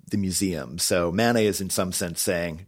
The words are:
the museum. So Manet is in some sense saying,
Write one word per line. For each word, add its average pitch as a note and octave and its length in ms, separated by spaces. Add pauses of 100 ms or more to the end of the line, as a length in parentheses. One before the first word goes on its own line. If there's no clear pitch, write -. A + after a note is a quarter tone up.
(100)
the G#2+ 60
museum. F2 640
So E2+ 340
Manet A#2 340
is G2 140
in F#2+ 80
some F#2 240
sense E2+ 280
saying, E2+ 480